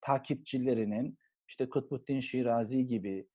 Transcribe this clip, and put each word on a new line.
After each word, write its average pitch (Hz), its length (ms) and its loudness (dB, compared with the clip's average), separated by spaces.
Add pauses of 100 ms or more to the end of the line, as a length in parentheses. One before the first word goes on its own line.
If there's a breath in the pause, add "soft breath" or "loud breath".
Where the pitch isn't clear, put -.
takipçilerinin, 127 1160 0 (300)
işte 127 220 -4
Kutbuddin 139 500 -2
Şirazi 123 680 2
gibi 98 480 -2